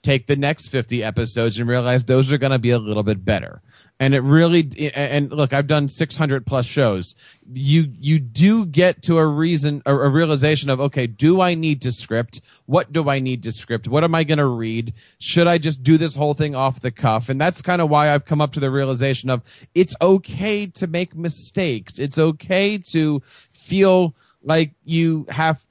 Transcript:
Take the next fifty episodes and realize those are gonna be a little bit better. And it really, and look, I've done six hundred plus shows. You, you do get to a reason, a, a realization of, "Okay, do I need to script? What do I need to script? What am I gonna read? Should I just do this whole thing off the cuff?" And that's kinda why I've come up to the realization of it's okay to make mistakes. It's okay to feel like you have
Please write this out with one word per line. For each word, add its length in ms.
Take 260
the 100
next 320
fifty 340
episodes 560
and 100
realize 360
those 280
are 60
gonna 200
be 120
a 80
little 240
bit 200
better. 380
And 120
it 100
really, 720
and 380
look, 220
I've 160
done 200
six 280
hundred 280
plus 220
shows. 480
You, 480
you 180
do 480
get 380
to 140
a 80
reason, 600
a, 80
a 140
realization 600
of, 120
"Okay, 260
do 340
I 140
need 280
to 100
script? 480
What 240
do 180
I 120
need 240
to 80
script? 340
What 160
am 100
I 120
gonna 240
read? 460
Should 260
I 120
just 260
do 120
this 200
whole 180
thing 220
off 240
the 100
cuff?" 380
And 120
that's 220
kinda 240
why 260
I've 120
come 160
up 140
to 60
the 100
realization 600
of 120
it's 260
okay 640
to 220
make 260
mistakes. 840
It's 180
okay 600
to 320
feel 640
like 320
you 440
have 420